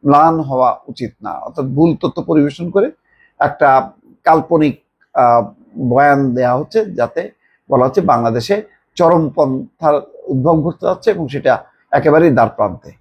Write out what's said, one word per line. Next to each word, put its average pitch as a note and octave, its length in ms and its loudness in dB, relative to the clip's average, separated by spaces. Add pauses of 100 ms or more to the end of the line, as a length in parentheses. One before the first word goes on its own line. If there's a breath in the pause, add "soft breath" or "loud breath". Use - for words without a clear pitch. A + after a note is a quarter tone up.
ম্লান D#3 360 4
হওয়া B2+ 480 -2
উচিত A#2 240 -12 (100)
না। G#2 100 -10
অর্থাৎ - 340 -10
ভুল D3 300 0
তথ্য - 260 -6
পরিবেশন D#3 480 -2
করে G3+ 220 -2 (480)
একটা C#3+ 300 0 (540)
কাল্পনিক, D#3 520 0 (400)
আহ, A#2+ 280 4 (460)
বয়ান C#3 300 4 (140)
দেয়া B2 240 0
হচ্ছে, D#3 280 -4
যাতে B2 360 -6 (480)
বলা B2+ 160 2
হচ্ছে C3+ 160 0
বাংলাদেশে A#2 540 0 (420 soft breath)
চরমপন্থার D3+ 1000 0 (320)
উদ্ভব C#3 340 0
ঘটতে E3 240 -6
যাচ্ছে F#3 260 -2
এবং E3+ 160 -4
সেটা C3 260 -2 (380 soft breath)
একেবারেই D3+ 400 2
দ্বার A#2 180 2
প্রান্তে। - 520 -6